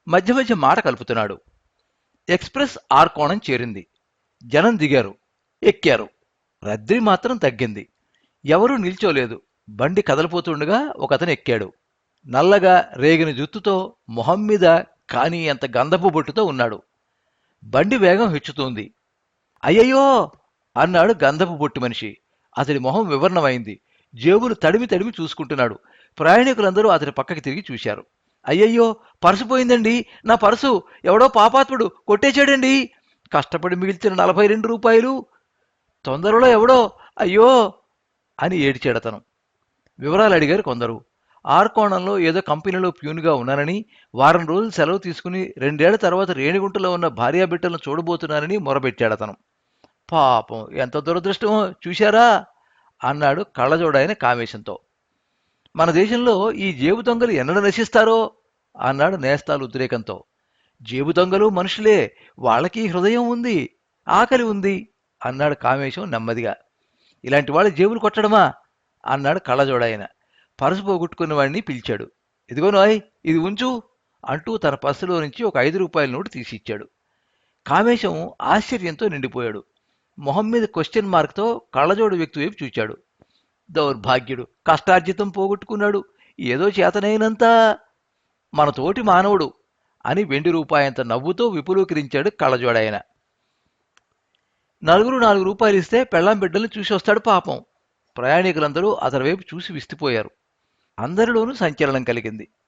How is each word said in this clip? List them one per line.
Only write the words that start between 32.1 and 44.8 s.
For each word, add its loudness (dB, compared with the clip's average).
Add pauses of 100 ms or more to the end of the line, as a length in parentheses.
కష్టపడి -2
మిగిల్చిన -2
నలభై 4
రెండు 0
రూపాయలు. 2 (800)
తొందరలో 2
ఎవడో, 6 (280)
అయ్యో!" 4 (680)
అని -2
ఏడ్చాడతను. -2 (800)
వివరాలు 2
అడిగారు 2
కొందరు. -6 (420)
ఆర్కోణంలో 2
ఏదో 0
కంపెనీలో -4
ప్యూన్గా -4
ఉన్నానని, -2 (300)
వారం 4
రోజులు -2
సెలవు 0